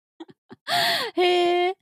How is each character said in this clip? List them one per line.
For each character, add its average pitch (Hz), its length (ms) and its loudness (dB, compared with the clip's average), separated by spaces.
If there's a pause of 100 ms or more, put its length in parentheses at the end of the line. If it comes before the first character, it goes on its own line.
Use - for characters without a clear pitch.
(1160)
へ 349 540 2
ー。 381 120 -4